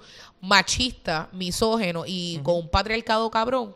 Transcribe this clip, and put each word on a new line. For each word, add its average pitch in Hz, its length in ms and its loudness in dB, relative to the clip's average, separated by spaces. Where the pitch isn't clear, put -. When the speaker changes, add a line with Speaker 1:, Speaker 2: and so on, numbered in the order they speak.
Speaker 1:
machista, 185 920 0
misógeno 185 720 0
y 175 300 -6
Speaker 2:
Ujú. 139 80 -8
Speaker 1:
con 175 120 4
un 170 120 -4
patriarcado 220 600 0
cabrón, 226 460 -2